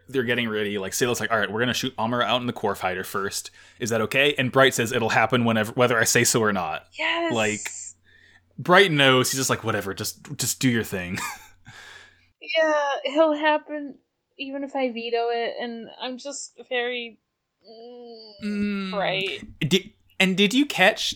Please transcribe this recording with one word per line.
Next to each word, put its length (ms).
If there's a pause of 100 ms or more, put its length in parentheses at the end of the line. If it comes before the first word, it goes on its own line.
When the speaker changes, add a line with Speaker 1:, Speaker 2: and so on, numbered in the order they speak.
Speaker 1:
they're 160
getting 240
ready. 300
Like, 140
Sayla's 280
like, 100
"All 80
right, 120
we're 100
gonna 140
shoot 220
Amuro 280
out 160
in 80
the 40
core 220
fighter 300
first. 460 (280)
Is 120
that 120
okay?" 340
And 160
Bright 220
says, 180
"It'll 160
happen 360
whenever, 280
whether 260
I 60
say 200
so 180
or 100
not." 320 (140)
Speaker 2:
Yes. 340
Speaker 1:
Like, 380 (880)
Bright 320
knows. 400
He's 80
just 120
like, 120
"Whatever, 320
just, 240 (180)
just 240
do 80
your 160
thing." 380
<laughs> 60 (1300)
Speaker 2:
Yeah, 360 (120)
he'll 300
happen 640 (420)
even 260
if 100
I 160
veto 380
it, 320
and 280 (120)
I'm 160
just 420 (120)
very, 480 (500)
mm, 640 (100)
Speaker 1:
Mm. 500
Speaker 2:
Bright. 520 (160)
Speaker 1:
Di-, 340 (240)
and 160
did 200
you 100
catch 520